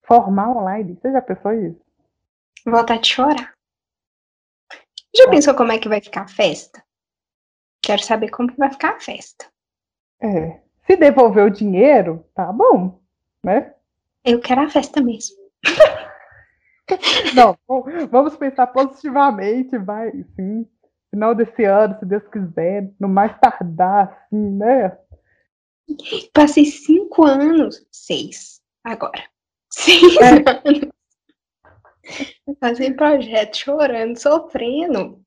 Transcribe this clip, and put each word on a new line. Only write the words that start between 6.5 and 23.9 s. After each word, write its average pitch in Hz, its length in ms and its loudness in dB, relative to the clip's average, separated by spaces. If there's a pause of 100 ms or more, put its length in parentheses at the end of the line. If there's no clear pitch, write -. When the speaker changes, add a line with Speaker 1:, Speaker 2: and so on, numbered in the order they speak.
Speaker 2:
Quero 202 200 -2
saber 220 280 -4
como 247 200 -4
que - 80 -16
vai 269 120 0
ficar 339 260 -6
a - 40 -20
festa. - 460 -20 (760)
Speaker 1:
É. 170 380 -6 (260)
Se 381 100 4
devolver 233 480 4
o 208 60 4
dinheiro, 196 760 2 (100)
tá 180 180 -6
bom, 240 460 2 (460)
né? 208 300 -4 (500)
Speaker 2:
Eu 240 160 0
quero 254 220 -2
a 302 80 -2
festa 285 320 -2
mesmo. 233 340 -6 (260)
Speaker 1:
<laughs> - 1700 -2
Não, 220 200 6 (260)
v-, 302 240 -8
vamos 285 300 0
pensar 269 320 -2
positivamente, 254 1120 -2
vai, 208 320 -8 (240)
sim. 214 320 -8 (440)
Final 214 240 -2
desse 226 300 -2
ano, 196 340 2
se 190 80 -12
Deus 208 220 -6
quiser, 196 680 -6
no 196 100 -4
mais 202 300 0
tardar, 185 880 -2